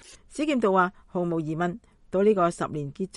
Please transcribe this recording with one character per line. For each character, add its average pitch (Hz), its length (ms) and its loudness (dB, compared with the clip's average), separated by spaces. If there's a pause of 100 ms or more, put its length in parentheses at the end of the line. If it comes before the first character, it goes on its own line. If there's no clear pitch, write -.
(300)
史 - 160 -4
劍 294 140 0
道 220 140 2
話， 185 180 4 (140)
毫 180 160 -6
無 170 180 -2
疑 156 160 -4
問， 175 220 -2 (320)
到 190 140 0
呢 214 100 6
個 175 180 2
十 175 160 -6
年 143 240 -8
結 190 260 -6